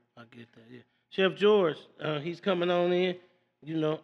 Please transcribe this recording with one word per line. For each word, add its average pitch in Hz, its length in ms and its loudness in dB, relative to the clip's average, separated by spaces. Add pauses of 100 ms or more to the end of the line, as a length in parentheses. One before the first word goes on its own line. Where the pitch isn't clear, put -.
(160)
I 117 140 -20
get 117 240 -20
that, 131 160 -20
yeah. 123 100 -20 (300)
Chef 190 240 0
George, 185 420 4 (240)
uh, 151 200 -4
he's 165 200 -8
coming 180 300 0
on 175 200 2
in. 180 260 0 (460)
You 156 140 -8
know, 156 280 -2